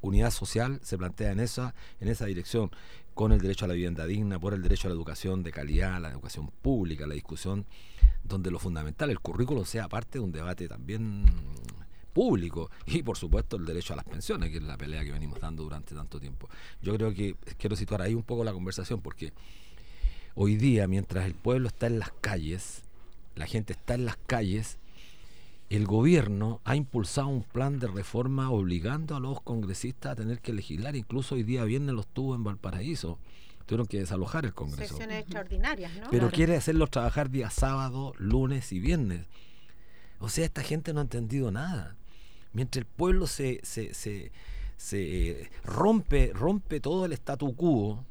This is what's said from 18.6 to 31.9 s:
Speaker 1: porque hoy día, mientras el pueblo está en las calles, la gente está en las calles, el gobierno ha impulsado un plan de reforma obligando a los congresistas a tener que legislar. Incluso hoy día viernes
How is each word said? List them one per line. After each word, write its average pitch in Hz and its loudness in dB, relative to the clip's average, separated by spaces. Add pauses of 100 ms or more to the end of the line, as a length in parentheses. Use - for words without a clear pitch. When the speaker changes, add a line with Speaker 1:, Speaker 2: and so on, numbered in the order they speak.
Speaker 1:
porque - -8 (1040)
hoy 101 4
día, 110 6
mientras 95 0
el 92 -2
pueblo 123 2
está - -2
en 117 2
las - -4
calles, 87 -4 (520)
la 76 -6
gente 110 -2
está - -4
en 123 0
las 110 -2
calles, 110 0 (920)
el 104 4
gobierno 110 6
ha 131 2
impulsado 135 0
un 135 0
plan 135 -2
de 120 -2
reforma 127 -2
obligando 110 0
a 135 -4
los 131 -4
congresistas 117 -4
a - -4
tener 113 -2
que - -4
legislar. 104 -4
Incluso 127 -2
hoy 123 0
día 120 0
viernes 135 0